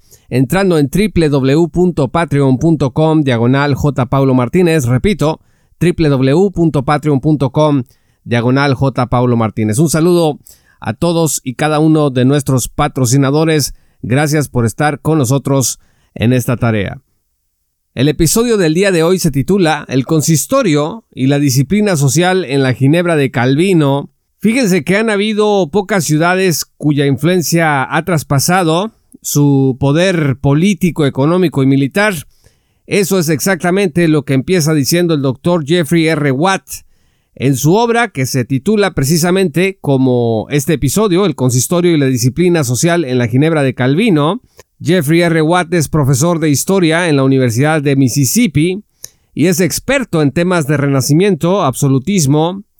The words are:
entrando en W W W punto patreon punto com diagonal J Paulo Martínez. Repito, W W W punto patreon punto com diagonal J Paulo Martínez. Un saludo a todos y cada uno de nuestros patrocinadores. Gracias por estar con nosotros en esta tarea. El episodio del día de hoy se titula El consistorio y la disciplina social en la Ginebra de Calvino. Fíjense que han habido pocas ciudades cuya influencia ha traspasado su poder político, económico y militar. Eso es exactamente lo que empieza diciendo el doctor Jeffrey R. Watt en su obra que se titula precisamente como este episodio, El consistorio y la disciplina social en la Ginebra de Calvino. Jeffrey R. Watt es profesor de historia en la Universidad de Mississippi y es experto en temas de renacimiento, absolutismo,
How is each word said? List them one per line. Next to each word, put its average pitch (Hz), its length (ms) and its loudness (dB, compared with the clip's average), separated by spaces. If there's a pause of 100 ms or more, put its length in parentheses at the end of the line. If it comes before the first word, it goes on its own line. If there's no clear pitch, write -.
(300)
entrando 170 480 0
en 143 100 2
W 175 400 0
W 135 280 2
W 165 120 2
punto 165 400 0
patreon 139 500 0
punto 151 360 0
com 156 280 2
diagonal 131 540 0
J 139 300 -2
Paulo 135 280 0
Martínez. 160 520 2
Repito, 151 560 0 (360)
W 160 320 0
W 135 220 2
W 185 200 2
punto 156 340 0
patreon 147 340 0
punto 139 320 0
com 151 320 0 (400)
diagonal 123 520 0
J 131 320 -2
Paulo 123 280 0
Martínez. 107 420 -2
Un 156 120 2
saludo 160 500 0 (400)
a - 140 -6
todos 165 500 -2
y 127 120 -8
cada 151 240 0
uno 156 320 2
de 123 120 0
nuestros 131 460 0
patrocinadores. 143 1040 0 (280)
Gracias 147 460 -2
por 120 180 0
estar 147 360 -2
con 151 160 0
nosotros 135 640 -2 (320)
en 113 180 0
esta 127 240 0
tarea. 107 460 -2 (920)
El 131 120 0
episodio 214 500 0
del 160 180 0
día 196 160 2
de 170 100 2
hoy 175 160 2
se 175 140 -4
titula 151 580 0
El 131 160 -2
consistorio 160 1080 0
y 127 120 -4
la 143 140 2
disciplina 147 580 0
social 170 480 0
en 139 160 0
la 131 120 0
Ginebra 165 420 0
de 139 160 0
Calvino. 143 800 0 (260)
Fíjense 202 460 0
que 180 120 0
han 220 140 0
habido 208 640 0
pocas 196 340 -2
ciudades 170 600 0 (120)
cuya 143 300 0
influencia 156 760 0
ha 156 220 -4
traspasado 175 880 -2 (300)
su 135 560 0
poder 151 600 0
político, 160 680 0
económico 160 560 0
y - 20 2
militar. 139 480 0 (720)
Eso 190 320 -2
es 165 100 0
exactamente 175 800 0
lo 156 160 2
que 139 120 -2
empieza 160 400 0
diciendo 165 400 0
el 139 80 -2
doctor 160 420 -2
Jeffrey 165 420 0
R. 147 240 0
Watt 180 380 -2 (640)
en 135 240 0
su 147 160 2
obra 233 360 0
que 131 180 -4
se 127 180 -4
titula 196 480 0
precisamente 180 880 0
como 123 680 0
este 151 220 -2
episodio, 175 520 0
El 165 100 -2
consistorio 131 560 0
y 165 60 2
la 143 80 2
disciplina 139 580 0
social 165 400 0
en 127 140 -2
la 120 100 0
Ginebra 147 360 0
de 135 100 -2
Calvino. 156 680 0 (400)
Jeffrey 160 380 0
R. 165 220 2
Watt 165 320 0
es 170 160 0
profesor 151 500 0
de 156 100 0
historia 170 600 0
en 147 80 0
la 135 80 2
Universidad 135 560 0
de 139 160 0
Mississippi 147 880 0 (480)
y 147 140 0
es 170 120 0
experto 190 600 -2
en 143 100 2
temas 175 360 0
de 151 100 0
renacimiento, 156 840 0
absolutismo, 151 1000 0 (160)